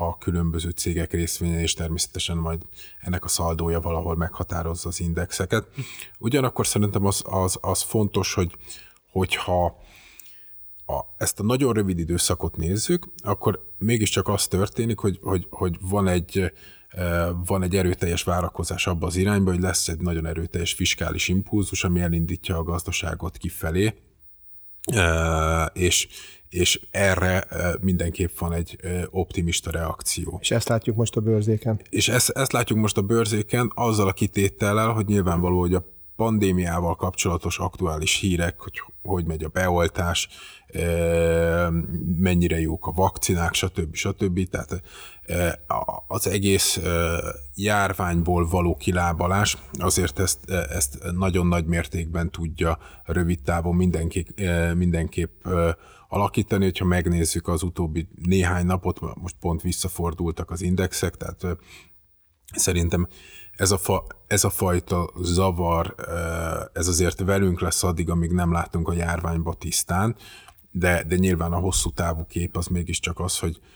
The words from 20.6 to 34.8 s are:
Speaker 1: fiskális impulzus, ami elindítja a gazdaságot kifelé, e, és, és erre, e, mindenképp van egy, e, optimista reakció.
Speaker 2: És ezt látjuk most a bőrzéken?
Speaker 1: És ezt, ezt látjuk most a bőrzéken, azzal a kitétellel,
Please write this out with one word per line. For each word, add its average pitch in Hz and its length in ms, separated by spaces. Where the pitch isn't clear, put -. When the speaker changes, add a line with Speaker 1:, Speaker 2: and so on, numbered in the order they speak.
Speaker 1:
fiskális 85 560
impulzus, 98 560
ami 87 160
elindítja 85 560
a 82 60
gazdaságot 82 760
kifelé, 92 580
e, 82 720
és, - 440
és - 320
erre, 92 500
e, 85 400
mindenképp 87 580
van 85 140
egy, 85 300
e, 90 280
optimista 85 600
reakció. - 720
Speaker 2:
És - 100
ezt 117 180
látjuk 113 280
most 113 200
a 113 40
bőrzéken? 110 680
Speaker 1:
És 107 200
ezt, 113 200
ezt - 240
látjuk 117 260
most 107 180
a 104 60
bőrzéken, 110 720
azzal 107 340
a 95 40
kitétellel, 104 800